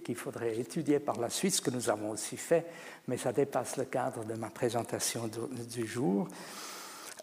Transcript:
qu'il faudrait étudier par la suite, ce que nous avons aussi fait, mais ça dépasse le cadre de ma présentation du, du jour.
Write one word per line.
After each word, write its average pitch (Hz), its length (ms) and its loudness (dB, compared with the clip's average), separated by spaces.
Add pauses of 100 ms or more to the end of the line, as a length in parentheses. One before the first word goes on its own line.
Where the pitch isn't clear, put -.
qu'il 120 100 0
faudrait 113 440 -2
étudier 143 400 2
par 120 200 0
la 117 100 0
suite, - 260 2
ce - 60 4
que 139 100 2
nous 120 180 0
avons 107 220 2
aussi 110 260 -4
fait, 165 300 4 (400)
mais 123 100 0
ça 123 160 0
dépasse 135 420 2
le 131 100 0
cadre 127 380 0
de 113 120 -4
ma 110 160 -4
présentation 117 760 0
du, 117 380 -4
du 117 220 -4
jour. 113 400 2 (960)